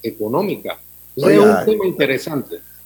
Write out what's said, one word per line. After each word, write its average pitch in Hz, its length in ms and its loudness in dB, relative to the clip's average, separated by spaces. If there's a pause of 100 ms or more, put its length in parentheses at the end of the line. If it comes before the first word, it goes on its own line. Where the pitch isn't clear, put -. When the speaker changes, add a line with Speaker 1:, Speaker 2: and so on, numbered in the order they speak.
Speaker 1:
económica. 117 720 -6 (380)
Entonces, 202 240 4
Speaker 2:
Oiga, 202 240 4
Speaker 1:
es - 40 0
un 214 60 2
tema 202 140 -2
interesante. 131 680 -4 (300)